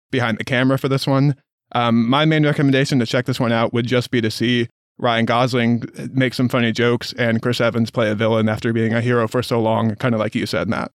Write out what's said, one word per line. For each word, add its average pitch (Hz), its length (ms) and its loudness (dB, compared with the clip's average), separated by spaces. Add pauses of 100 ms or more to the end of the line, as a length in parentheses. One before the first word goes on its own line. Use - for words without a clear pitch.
(120)
behind 127 260 -2
the - 80 -8
camera 131 340 2
for 143 80 -4
this 135 180 0
one. 139 300 2 (360)
Um, 117 380 2
my 147 160 2
main 156 200 4
recommendation 139 520 2
to 117 80 0
check 123 220 -2
this 131 120 -4
one 117 120 0
out 117 220 0
would 120 120 0
just 120 240 0
be 123 120 0
to 110 100 -2
see 120 360 0 (300)
Ryan 113 280 0
Gosling 117 580 0 (280)
make 127 220 0
some 127 160 0
funny 117 220 0
jokes 120 420 0
and 117 300 0
Chris 123 180 -2
Evans 113 300 0
play 113 180 0
a 104 60 -2
villain 110 340 2
after 113 240 -2
being 113 200 0
a 117 80 0
hero 120 260 0
for 123 160 -2
so 117 180 -2
long, 110 340 0
kinda 117 220 -2
like 107 160 -2
you 107 140 -4
said, 87 200 -4
Matt. - 320 -6